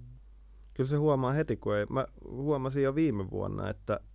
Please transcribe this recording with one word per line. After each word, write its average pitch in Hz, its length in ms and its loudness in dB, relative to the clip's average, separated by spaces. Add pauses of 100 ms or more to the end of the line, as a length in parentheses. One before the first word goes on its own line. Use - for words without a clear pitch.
(760)
Kyllä 131 160 0
se 147 60 2
huomaa 139 360 4
heti, 147 240 0
kun 104 200 0
ei. 104 140 2
Mä 131 160 0 (180)
huomasin 139 580 -2
jo 135 120 2
viime 110 360 0
vuonna, 98 400 -4
että - 300 -4 (140)